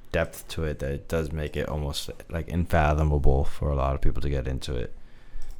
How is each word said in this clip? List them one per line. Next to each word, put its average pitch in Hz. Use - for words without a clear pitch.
depth -
to -
it 76
that 69
it 69
does 80
make 76
it 73
almost, 71
like, 82
unfathomable 76
for -
a 71
lot 67
of 69
people -
to 73
get 67
into 65
it 60